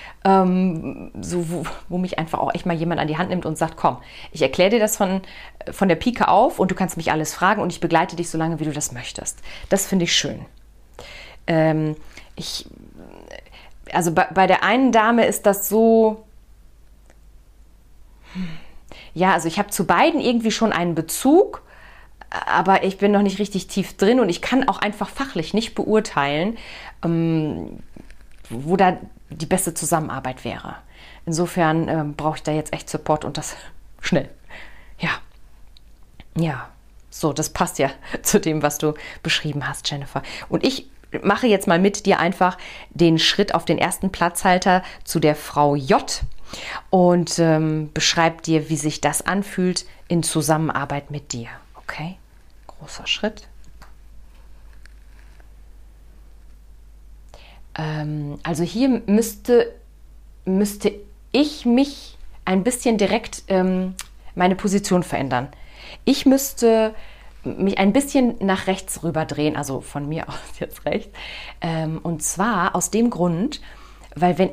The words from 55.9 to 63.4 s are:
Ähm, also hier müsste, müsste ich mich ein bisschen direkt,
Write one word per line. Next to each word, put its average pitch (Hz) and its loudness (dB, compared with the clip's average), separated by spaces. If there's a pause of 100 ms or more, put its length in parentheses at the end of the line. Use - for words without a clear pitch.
Ähm, 151 -6
also 165 -2
hier 233 0
müsste, 233 4 (680)
müsste 202 0 (400)
ich 294 2
mich 262 2 (280)
ein 185 2
bisschen 240 0
direkt, 202 -2